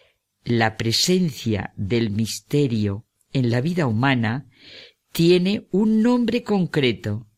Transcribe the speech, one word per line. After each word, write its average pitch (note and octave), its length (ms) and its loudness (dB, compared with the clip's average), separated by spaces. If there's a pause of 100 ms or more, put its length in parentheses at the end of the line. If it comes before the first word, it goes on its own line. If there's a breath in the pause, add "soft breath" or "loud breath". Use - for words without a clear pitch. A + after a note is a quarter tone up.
(440 soft breath)
La A2+ 320 0
presencia A#2+ 1000 -2
del A2+ 340 -2
misterio A2 960 -2 (260)
en B2+ 180 0
la B2 100 0
vida E3 260 -2
humana A#2+ 600 0 (680 loud breath)
tiene F3+ 580 2
un A3 320 2
nombre A#3+ 420 0
concreto C3 840 0 (120)